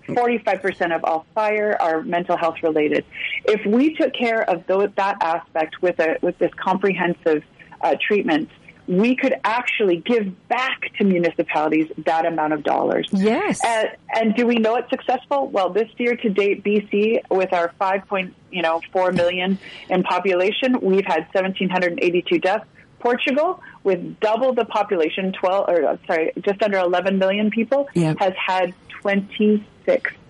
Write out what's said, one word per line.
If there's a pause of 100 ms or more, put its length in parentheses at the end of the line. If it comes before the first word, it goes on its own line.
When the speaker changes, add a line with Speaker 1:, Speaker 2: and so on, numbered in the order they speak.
(140)
Speaker 1:
Forty-five
percent
of
all (100)
fire
are
mental
health
related. (400)
If
we
took
care
of
tho-,
that
aspect
with
a,
with
this
comprehensive, (360)
uh,
treatment, (380)
we
could (100)
actually
give
back (160)
to
municipalities (140)
that
amount
of
dollars.
Speaker 2:
Yes.
Speaker 1:
And, (280)
and
do
we
know
it's
successful?
Well,
this
year
to
date,
B
C, (100)
with
our
five
point, (160)
you
know, (100)
four
million (320)
in
population,
we've
had
seventeen
hundred
and
eighty-two
deaths. (340)
Portugal, (220)
with
double
the
population,
twelve,
or,
uh, (100)
sorry,
just
under
eleven
million
people,
Speaker 2:
Yeah.
Speaker 1:
has (100)
had (280)
twenty-six. (180)